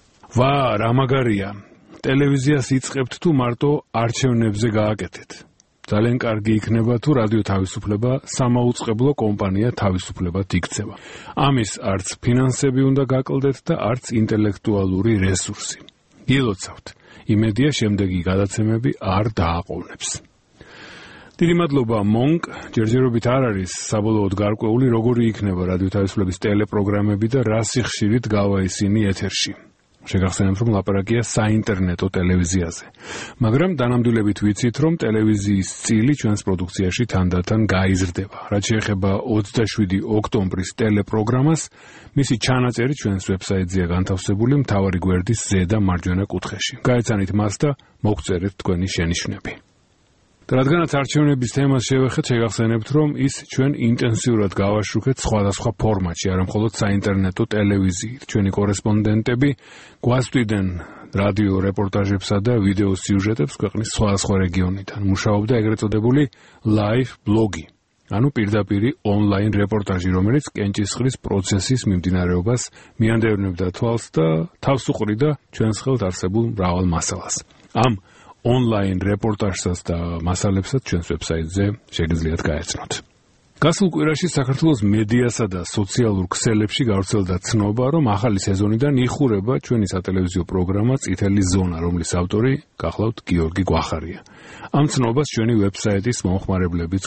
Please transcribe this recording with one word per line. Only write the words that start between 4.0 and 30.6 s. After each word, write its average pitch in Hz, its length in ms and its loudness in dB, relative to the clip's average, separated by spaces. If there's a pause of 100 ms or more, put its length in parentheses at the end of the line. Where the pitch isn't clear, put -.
გააკეთეთ? 107 560 -2 (600)
ძალიან 117 320 2
კარგი 110 320 0
იქნება, 113 480 2
თუ 151 160 2
რადიო 110 240 2
თავისუფლება 101 680 -2 (120)
სამაუწყებლო 120 880 0
კომპანია 104 640 0
თავისუფლებად 92 800 -2
იქცევა. - 400 -4 (380)
ამის 139 380 0 (120)
არც 95 320 -2
ფინანსები 127 720 0
უნდა 135 240 2
გაკლდეთ 135 560 0
და 165 80 0 (160)
არც 127 140 -4 (100)
ინტელექტუალური 107 1040 2
რესურსი. 95 600 -2 (520)
გილოცავთ, 127 560 -2 (400)
იმედია, 110 480 2
შემდეგი 98 480 0
გადაცემები 107 680 0 (120)
არ 101 220 0 (100)
დააყოვნებს.“ 87 720 -4 (1300)
დიდი 170 220 2
მადლობა, 139 500 0
მონკ. 131 360 2 (280)
ჯერჯერობით 117 560 2
არ 131 220 4
არის 95 220 -2 (200)
საბოლოოდ 107 480 2
გარკვეული, 107 560 2
როგორი 117 320 2
იქნება 101 360 0 (120)
რადიო 92 160 0
თავისუფლების 98 480 0
ტელეპროგრამები 104 880 0
და 131 160 2
რა 110 240 2
სიხშირით 113 640 0
გავა 101 320 2
ისინი 101 480 0
ეთერში. - 440 -4 (460)
შეგახსენებთ, 95 600 0